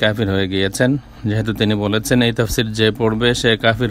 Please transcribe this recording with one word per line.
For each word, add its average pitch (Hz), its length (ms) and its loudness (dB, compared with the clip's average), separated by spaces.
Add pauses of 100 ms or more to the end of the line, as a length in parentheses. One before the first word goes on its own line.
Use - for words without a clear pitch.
কাফির 107 320 0
হয়ে 98 180 0
গিয়েছেন, 98 380 0 (380)
যেহেতু 107 320 -2
তিনি 107 140 2 (100)
বলেছেন 107 340 0 (100)
এই 113 100 0
তাফসীর 113 300 0 (100)
যে 110 100 4 (100)
পড়বে 113 300 0 (120)
সে 120 100 2 (140)
কাফির 113 260 0